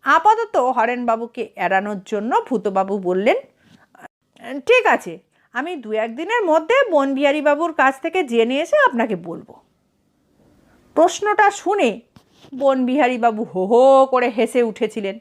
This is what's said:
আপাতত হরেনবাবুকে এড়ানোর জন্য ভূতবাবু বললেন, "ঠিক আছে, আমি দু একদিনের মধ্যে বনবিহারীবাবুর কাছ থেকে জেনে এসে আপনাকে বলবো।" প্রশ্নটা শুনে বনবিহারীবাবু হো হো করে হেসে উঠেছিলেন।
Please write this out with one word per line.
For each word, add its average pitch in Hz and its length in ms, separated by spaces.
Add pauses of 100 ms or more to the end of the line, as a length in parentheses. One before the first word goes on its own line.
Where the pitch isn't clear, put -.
আপাতত 427 540
হরেনবাবুকে 233 1000
এড়ানোর 190 480
জন্য 220 440
ভূতবাবু 196 500
বললেন, 190 380 (1200)
"ঠিক 466 260
আছে, 185 320 (340)
আমি 311 240
দু 220 160
একদিনের 277 520
মধ্যে 320 300 (160)
বনবিহারীবাবুর 285 800
কাছ 269 280
থেকে 339 240
জেনে 233 360
এসে 349 160 (100)
আপনাকে 233 300
বলবো।" 170 380 (1400)
প্রশ্নটা 403 560
শুনে 330 500 (580)
বনবিহারীবাবু 254 840
হো 185 220
হো 269 400
করে 247 220
হেসে 240 340
উঠেছিলেন। 220 580